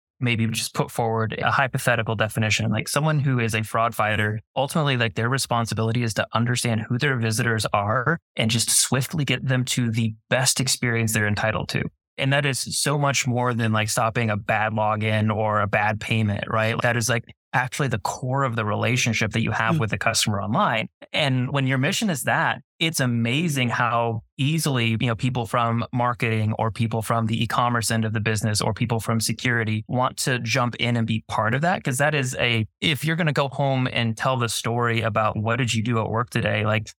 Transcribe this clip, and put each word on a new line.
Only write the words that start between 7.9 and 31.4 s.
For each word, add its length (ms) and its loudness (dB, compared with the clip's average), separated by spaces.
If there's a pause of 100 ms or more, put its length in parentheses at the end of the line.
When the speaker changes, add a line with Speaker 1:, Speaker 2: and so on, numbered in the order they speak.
Speaker 1:
and 120 0
just 200 0
swiftly 560 0
get 200 -2
them 200 2
to 260 0
the 240 0 (140)
best 320 2
experience 500 0
they're 160 2
entitled 400 0
to. 160 -2 (340)
And 140 0
that 140 2
is 140 0 (200)
so 180 0
much 300 0
more 260 0
than, 200 2
like, 160 0
stopping 400 0
a 80 0
bad 340 0
login 640 0
or 240 0
a 80 2
bad 320 0
payment, 480 0
right? 340 0
That 140 2
is, 140 0
like, 160 -2 (260)
actually 380 0
the 100 -2
core 440 -2
of 120 -2
the 80 0
relationship 680 0
that 100 0
you 100 0
have 240 2
Speaker 2:
Mm. 40 0
Speaker 1:
with 100 0
the 80 -2
customer 440 0
online. 460 0 (240)
And 400 0
when 160 0
your 100 2
mission 320 0
is 140 -4
that, 380 0 (180)
it's 200 0
amazing 680 2
how 520 0 (180)
easily, 600 2
you 80 0
know, 80 2
people 320 -2
from 440 0
marketing 680 0
or 100 0
people 320 -2
from 240 0
the 160 -2
e-commerce 480 0
end 160 2
of 80 -2
the 60 0
business 420 0
or 100 2
people 280 -2
from 200 -2
security 680 -2
want 280 -2
to 240 -2
jump 360 0
in 200 0
and 120 0
be 200 -2
part 280 0